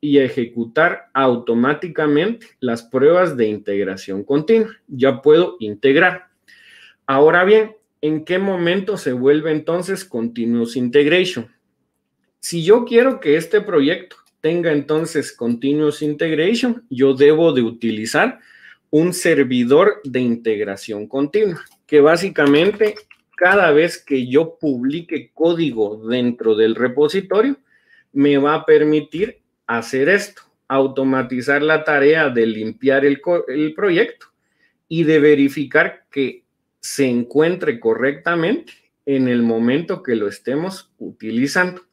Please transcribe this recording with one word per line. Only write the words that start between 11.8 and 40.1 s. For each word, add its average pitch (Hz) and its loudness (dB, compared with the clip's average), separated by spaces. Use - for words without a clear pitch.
Si 170 -6
yo 226 4
quiero 247 2
que 151 2
este 165 0
proyecto 175 -2
tenga 165 0
entonces 151 -4
Continuous 139 -2
Integration, 165 -2
yo 135 2
debo 156 6
de 127 0
utilizar 117 -4
un 165 2
servidor 139 2
de 127 -4
integración 107 -4
continua, 151 -2
que 151 4
básicamente 170 2
cada 185 2
vez 160 2
que 131 -4
yo 151 0
publique 143 -6
código 117 -2
dentro 120 0
del 110 2
repositorio, 185 0
me 143 2
va 143 0
a 151 -6
permitir 151 0
hacer 123 -2
esto, 196 -2
automatizar 131 -2
la 156 0
tarea 147 2
de 120 0
limpiar 113 -2
el 143 2
co-, 175 -2
el 151 -4
proyecto 190 -2
y 160 -2
de 156 4
verificar 147 2
que 135 -6
se - -2
encuentre 139 -2
correctamente 160 -2
en 131 0
el 123 0
momento 120 -2
que 120 -2